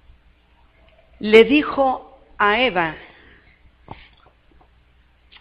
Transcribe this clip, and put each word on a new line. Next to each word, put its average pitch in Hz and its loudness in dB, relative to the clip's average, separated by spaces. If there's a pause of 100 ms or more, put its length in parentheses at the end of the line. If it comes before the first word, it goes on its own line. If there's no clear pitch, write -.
(1200)
Le 214 6
dijo 269 -4 (200)
a 208 0
Eva, 175 -4 (2500)